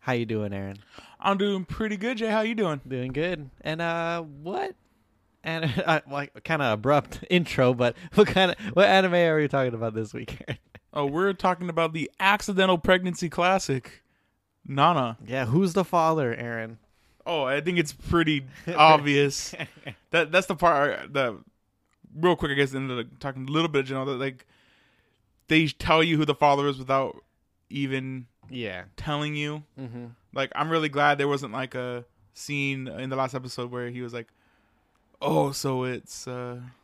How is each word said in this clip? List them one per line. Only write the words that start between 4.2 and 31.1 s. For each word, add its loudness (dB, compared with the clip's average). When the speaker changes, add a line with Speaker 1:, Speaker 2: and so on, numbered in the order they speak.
Speaker 1:
what? -8
And, -4
<laughs> -2
uh, 2
like, -8
kinda 0
abrupt 0
<laughs> -6
intro, 4
but 0
what 8
kinda, 2
what 6
anime 4
are 4
we 2
talking 0
about -4
this -6
week, -12
Aaron? -8
Speaker 2:
Oh, -2
we're 0
talking 0
about 0
the -6
accidental 2
pregnancy 2
classic, 0
Nana. 2
Speaker 1:
Yeah, -2
who's 2
the 2
father, 2
Aaron? -8
Speaker 2:
Oh, -2
I 0
think -2
it's 0
pretty 0
Speaker 1:
<laughs> -8
Speaker 2:
obvious. 6
That, 2
that's 2
the -2
part 2
that, 0
real 2
quick, -2
I -2
guess, 2
ended -4
up -12
talking -8
a -6
little 2
bit, 0
you -6
know, -4
that, -4
like, -8
they 6
tell 2
you 2
who 2
the 2
father 4
is -4
without -2
even -6
Speaker 1:
Yeah. -8
Speaker 2:
telling -6
you. -6
Speaker 1:
Mm-hmm. -12
Speaker 2:
Like, -4
I'm -2
really 2
glad 2